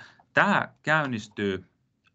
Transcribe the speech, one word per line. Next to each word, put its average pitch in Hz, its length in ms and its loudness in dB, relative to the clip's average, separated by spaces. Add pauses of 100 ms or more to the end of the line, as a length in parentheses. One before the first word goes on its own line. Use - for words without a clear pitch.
(320)
tää 170 500 2
käynnistyy 107 840 -2 (500)